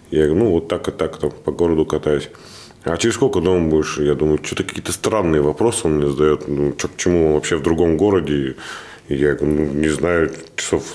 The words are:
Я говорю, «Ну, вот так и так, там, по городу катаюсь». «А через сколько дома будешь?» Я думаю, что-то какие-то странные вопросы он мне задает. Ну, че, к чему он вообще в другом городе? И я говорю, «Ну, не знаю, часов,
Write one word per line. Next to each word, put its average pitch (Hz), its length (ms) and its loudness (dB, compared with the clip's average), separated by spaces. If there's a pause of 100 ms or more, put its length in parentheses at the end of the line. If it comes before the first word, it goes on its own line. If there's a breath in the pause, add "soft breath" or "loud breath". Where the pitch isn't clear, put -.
(120)
Я 76 160 4
говорю, 76 160 2
«Ну, 117 80 2
вот 82 160 0
так 90 200 -4
и - 40 -2
так, - 260 -4
там, 76 140 -4
по - 200 -6
городу 80 340 2
катаюсь». 76 440 -2 (540 loud breath)
«А 82 140 -2
через 113 180 0
сколько 131 240 0
дома 87 300 2
будешь?» 78 300 0
Я 73 160 2
думаю, 76 280 0
что-то - 200 -4
какие-то - 280 -10
странные 87 500 0
вопросы 76 460 0
он 78 100 2
мне 73 120 2
задает. 73 380 2
Ну, 71 260 -2
че, - 160 -6
к - 80 -20
чему 87 300 2
он 78 60 4
вообще 76 220 0
в 73 80 -2
другом 82 340 2
городе? 78 580 0 (520 loud breath)
И 73 80 -4
я 71 180 2
говорю, 73 220 0
«Ну, 76 180 0
не 76 160 0
знаю, 80 420 0 (240)
часов, - 280 -4 (120)